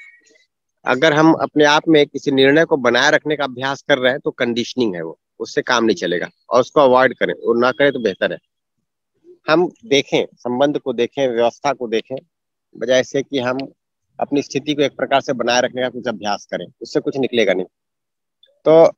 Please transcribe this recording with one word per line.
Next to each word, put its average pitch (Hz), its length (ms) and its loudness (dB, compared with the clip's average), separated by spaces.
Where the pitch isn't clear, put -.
अगर 135 260 2
हम 156 200 4
अपने 147 320 0
आप 147 240 4
में 147 180 4
किसी - 240 -6
निर्णय 139 340 4
को 160 120 0
बनाए 123 340 2
रखने 151 260 0
का 143 80 -4
अभ्यास 131 440 -8
कर 139 100 2
रहे 127 140 0
हैं, 147 80 -4
तो 156 100 -4
conditioning 120 640 -4
है 85 80 -8
वो, 80 160 -12
उससे - 240 -6
काम 117 220 0
नहीं 104 120 2
चलेगा 87 320 -4
और 120 100 4
उसको 151 200 0
avoid 131 340 4
करें, 87 200 -4
वो 117 260 -2
ना 123 120 2
करें 143 200 0
तो 127 60 -8
बेहतर 95 340 -4
है। 82 60 -10
हम 170 180 2
देखें, 139 480 0
संबंध 139 440 -2
को 131 140 -6
देखें, 120 360 -2
व्यवस्था 117 440 -2
को 123 160 -8
देखें, 113 280 -6
बजाय 127 260 0
से 139 200 -4
कि 139 160 -6
हम 127 200 -4
अपनी 131 220 -2
स्थिति 143 320 -6
को 143 80 2
एक 131 140 -2
प्रकार 139 240 0
से 143 120 -6
बनाए 120 280 0
रखने 127 220 -4
का 127 60 -2
कुछ 120 200 -8
अभ्यास 101 420 -6
करें, 87 160 -8
उससे 143 200 -4
कुछ 139 160 -6
निकलेगा 113 380 0
नहीं। 92 120 -4
तो 160 500 4